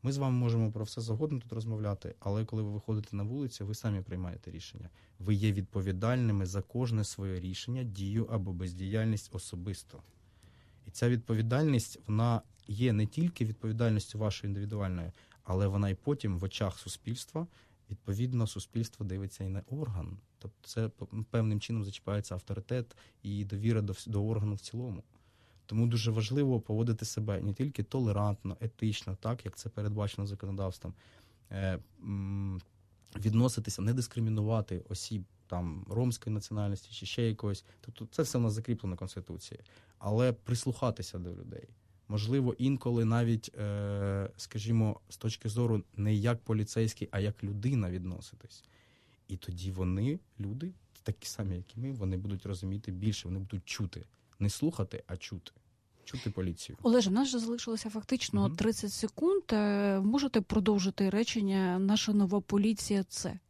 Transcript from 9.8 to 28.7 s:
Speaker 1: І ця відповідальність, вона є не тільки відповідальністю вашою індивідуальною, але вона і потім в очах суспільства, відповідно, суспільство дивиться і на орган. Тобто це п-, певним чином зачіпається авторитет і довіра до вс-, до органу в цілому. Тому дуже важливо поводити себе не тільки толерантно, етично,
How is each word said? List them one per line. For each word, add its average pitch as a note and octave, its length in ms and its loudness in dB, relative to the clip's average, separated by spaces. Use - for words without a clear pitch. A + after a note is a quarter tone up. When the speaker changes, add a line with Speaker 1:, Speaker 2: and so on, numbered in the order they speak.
Speaker 1:
І - 40 -12
ця - 180 2
відповідальність, A#2+ 1000 2
вона A2+ 360 4
є A2+ 240 2
не G#2+ 140 4
тільки E3 380 0
відповідальністю A2 760 0
вашою G#2+ 320 -2
індивідуальною, G2 600 -4
але F#2+ 220 2
вона G2+ 220 2
і F#2+ 60 2
потім G#2 440 -2
в F2 60 -4
очах F#2+ 340 -2
суспільства, - 680 -6
відповідно, A2+ 560 0
суспільство A2 600 -4
дивиться G2 380 -6
і F#2+ 40 -4
на F#2+ 220 -2
орган. G2 480 -4
Тобто - 300 -16
це A2 200 0
п-, - 180 -10
певним G#2+ 300 4
чином A2+ 240 -2
зачіпається G2+ 500 -4
авторитет G2+ 640 -4
і G2+ 220 -2
довіра G#2 380 2
до G2 100 0
вс-, - 180 -8
до G#2 160 2
органу G#2 280 2
в G2 60 -6
цілому. A#2 420 -6
Тому A2+ 200 4
дуже A#2 240 4
важливо A#2 500 4
поводити A2+ 440 2
себе G#2 360 -2
не G2+ 120 0
тільки C3 300 -2
толерантно, G#2 800 0
етично, A2 600 -2